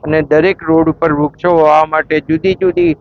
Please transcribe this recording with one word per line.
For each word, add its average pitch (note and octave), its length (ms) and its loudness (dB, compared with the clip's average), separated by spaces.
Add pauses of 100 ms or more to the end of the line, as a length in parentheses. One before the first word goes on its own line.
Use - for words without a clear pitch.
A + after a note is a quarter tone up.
અને D#3 200 -2
દરેક D#3+ 400 0
રોડ D#3+ 260 0
ઉપર D#3+ 240 -2
વૃક્ષો D3 420 -2
વાવવા D#3 320 4
માટે D#3 340 -4
જુદી D#3+ 400 -4
જુદી F3 400 0